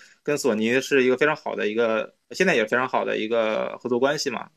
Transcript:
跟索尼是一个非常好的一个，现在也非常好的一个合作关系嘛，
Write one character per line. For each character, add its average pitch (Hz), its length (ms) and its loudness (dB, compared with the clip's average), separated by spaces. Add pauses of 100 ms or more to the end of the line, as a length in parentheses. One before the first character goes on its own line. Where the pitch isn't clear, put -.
(240)
跟 147 140 -2
索 123 180 0
尼 117 260 2
是 135 220 2
一 127 40 4
个 127 80 4
非 147 100 2
常 151 80 2
好 110 220 -8
的 101 120 -2
一 107 80 -4
个， 110 400 0 (160)
现 - 160 0
在 170 80 2
也 110 100 2
非 123 100 -2
常 127 120 0
好 110 180 -2
的 110 120 -2
一 107 100 -4
个 113 500 -2
合 - 100 -8
作 120 120 0
关 139 180 2
系 139 120 -4
嘛， - 280 -8